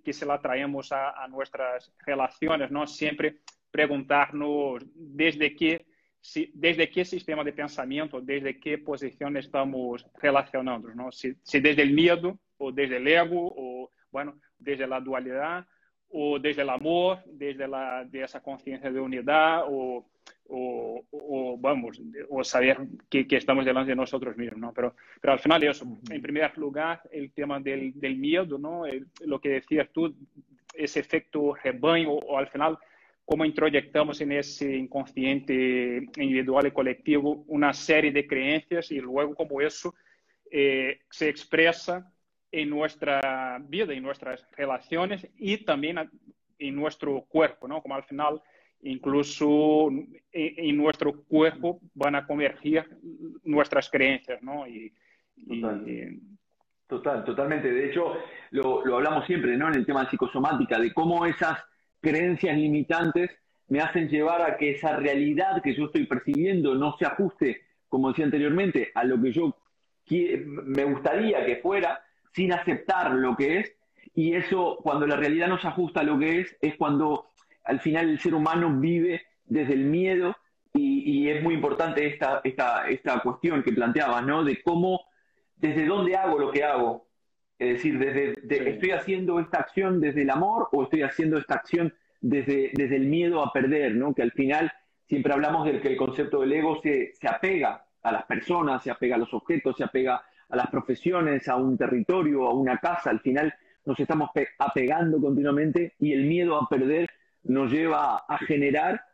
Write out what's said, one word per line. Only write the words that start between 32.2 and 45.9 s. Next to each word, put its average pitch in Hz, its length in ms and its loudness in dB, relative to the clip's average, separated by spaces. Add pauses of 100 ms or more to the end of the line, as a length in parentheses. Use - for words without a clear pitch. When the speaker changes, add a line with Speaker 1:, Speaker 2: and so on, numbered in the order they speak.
Speaker 1:
al 131 100 -2
final, 147 280 -2 (480)
cómo 156 220 0
introyectamos 151 720 0
en 143 120 -2
ese 143 440 -2
inconsciente 131 1400 -2
individual 135 500 2
y 135 60 -2
colectivo 143 760 0
una 147 240 2
serie 151 400 2
de 143 140 0
creencias 151 640 -2
y 143 100 -6
luego 139 340 -2
cómo 143 280 -4
eso, 156 320 -4 (560)
eh, 139 480 2 (100)
se 156 220 -2
expresa 170 840 0 (380)
en 156 180 -4
nuestra 139 960 -2
vida, 165 280 -4
en 131 80 -10
nuestras 131 520 -10
relaciones 165 720 -4 (120)
y 208 260 -2
también 156 320 -2